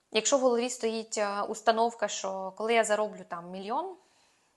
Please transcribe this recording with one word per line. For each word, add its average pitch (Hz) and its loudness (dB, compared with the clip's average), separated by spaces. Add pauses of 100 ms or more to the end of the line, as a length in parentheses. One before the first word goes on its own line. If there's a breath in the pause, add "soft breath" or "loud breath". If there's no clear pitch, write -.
(120)
якщо 220 4
в 254 4
голові 247 4
стоїть, 226 -4
е, 202 0
установка, 226 0
що 190 -6
коли 220 0
я 226 6
зароблю 208 -2
там 175 -10
мільйон, 254 -6 (580 soft breath)